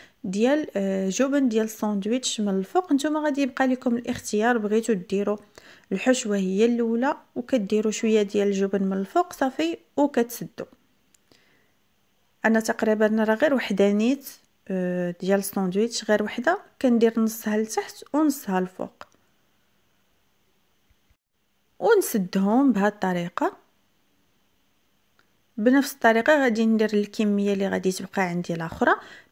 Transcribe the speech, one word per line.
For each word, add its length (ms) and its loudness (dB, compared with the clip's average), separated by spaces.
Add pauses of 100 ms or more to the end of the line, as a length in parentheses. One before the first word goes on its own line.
(240)
ديال، 520 0
آه، 340 -2
جبن 400 0
ديال 160 0
الساندويتش 760 -4
من 80 -2
الفوق. 440 -2
نتوما 260 0
غادي 220 -2
يبقى 260 0
لكم 280 -2
الاختيار، 600 -2
بغيتو 360 0
ديروا 440 -4 (540)
الحشوه 460 0
هي 280 0
الاولى 520 0 (180)
وكديروا 560 -2
شويه 300 2
ديال 260 0
الجبن 360 0
من 100 -2
الفوق 400 -2
صافي 440 -2 (200)
وكتسدوا. 680 -2 (1800)
انا 140 2
تقريبا 640 0
راه 120 2
غير 180 2
وحدانيت، 760 0 (380)
آه، 540 -4
ديال 180 2
الساندويتش، 720 -2
غير 120 4
وحده، 360 -2 (220)
كندير 380 4
نصها 380 -2
لتحت 460 -6 (100)
ونصها 460 0
الفوق 440 -8 (2750)
ونسدهم 920 2
بهذه 160 2
الطريقه. 720 -4 (2000)
بنفس 360 4
الطريقه 500 4
غادي 220 2
ندير 280 2
الكميه 600 0
اللي 140 -2
غادي 240 0
تبقى 300 -6
عندي 320 -2
الاخرى، 380 -2 (400)